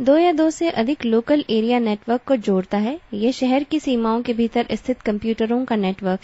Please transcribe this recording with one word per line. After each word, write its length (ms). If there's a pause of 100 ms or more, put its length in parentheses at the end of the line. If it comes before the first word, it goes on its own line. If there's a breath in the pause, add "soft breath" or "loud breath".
दो 160
या 140
दो 180
से 200
अधिक 360
लोकल 440
एरिया 300
नेटवर्क 440
को 120
जोड़ता 420
है। 220 (140)
ये 180
शहर 320
की 160
सीमाओं 420
के 120
भीतर 380
स्थित 300
कंप्यूटरों 640
का 100
नेटवर्क 480